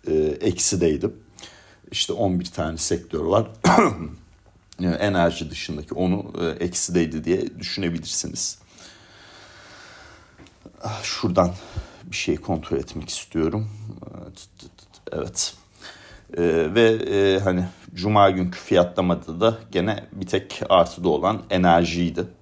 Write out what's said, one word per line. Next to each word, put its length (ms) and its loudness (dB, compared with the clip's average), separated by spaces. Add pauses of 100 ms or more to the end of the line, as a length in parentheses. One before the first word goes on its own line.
e, 60 0 (280)
eksideydi. 680 2 (800)
İşte 220 -4
on 260 0
bir 60 -6
tane 320 -6
sektör 420 -4
var. 280 2 (180)
<clears throat> 260 6 (920)
E, 60 0
enerji 640 0
dışındaki 420 -10
onu, 480 0
e, 240 -2
eksideydi 580 -2
diye 360 -2
düşünebilirsiniz. 1000 -6 (2250)
Ah, 200 -8
şuradan 480 2 (520)
bir 120 -12
şey 200 -2
kontrol 420 -4
etmek 320 -8
istiyorum. 600 -4 (320)
E, 320 -16
tıt 260 -20
tıt 180 -20
tıt, 240 -20 (100)
evet. 420 -4 (840)
E, 380 2
ve, 160 8
e, 480 2
hani 260 2 (300)
Cuma 340 6
günkü 300 -2
fiyatlamada 840 0
da 180 2 (120)
gene 400 -2
bir 140 -10
tek 440 -4
artıda 400 4
olan 400 0
enerjiydi. 760 4 (160)